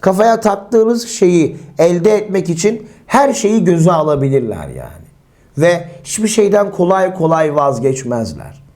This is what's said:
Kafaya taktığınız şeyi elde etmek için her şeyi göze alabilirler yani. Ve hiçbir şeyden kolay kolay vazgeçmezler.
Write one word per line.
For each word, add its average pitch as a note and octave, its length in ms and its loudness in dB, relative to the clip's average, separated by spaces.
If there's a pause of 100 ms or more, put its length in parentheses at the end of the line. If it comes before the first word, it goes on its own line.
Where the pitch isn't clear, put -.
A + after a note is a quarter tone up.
Kafaya A3 360 2
taktığınız A3 680 0
şeyi E3+ 480 2 (220)
elde F3 380 2
etmek F#3 340 -4
için G3+ 380 -2 (180)
her C4+ 260 2
şeyi G#3+ 320 0
göze E3+ 280 4
alabilirler C3+ 760 0
yani. B1+ 360 -14 (540)
Ve E3+ 300 0 (160)
hiçbir G#3+ 240 -4
şeyden G#3 420 2
kolay F#3 440 0
kolay D#3+ 400 0
vazgeçmezler. A#2+ 1080 -4 (140)